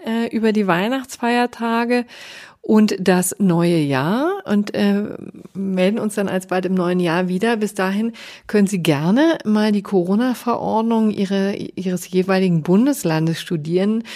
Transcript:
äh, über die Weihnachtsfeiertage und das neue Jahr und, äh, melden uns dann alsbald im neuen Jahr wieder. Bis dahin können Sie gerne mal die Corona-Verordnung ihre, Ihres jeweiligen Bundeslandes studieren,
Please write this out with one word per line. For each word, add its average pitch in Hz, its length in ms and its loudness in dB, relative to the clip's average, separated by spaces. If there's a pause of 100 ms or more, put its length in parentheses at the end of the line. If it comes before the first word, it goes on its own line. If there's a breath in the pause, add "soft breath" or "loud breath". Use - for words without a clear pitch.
äh, 226 300 -2
über 220 180 0
die 208 140 0
Weihnachtsfeiertage 240 1400 -2 (600 loud breath)
und 214 360 4
das 180 400 2
neue 175 380 4
Jahr 160 560 0 (100)
und, 208 280 0
äh, 202 300 0 (500)
melden 190 460 0
uns 214 160 -4
dann 202 140 -2
alsbald 185 360 -2
im 185 100 0
neuen 180 260 2
Jahr 175 260 0
wieder. 208 300 0
Bis 214 180 -4
dahin 202 380 -2 (340 loud breath)
können 208 220 2
Sie 202 120 -2
gerne 185 640 2
mal 214 280 2
die 202 100 0
Corona-Verordnung 220 1300 0
ihre, 196 460 -2
Ihres 180 520 -6
jeweiligen 185 540 2
Bundeslandes 165 760 2
studieren, 185 640 -2 (120)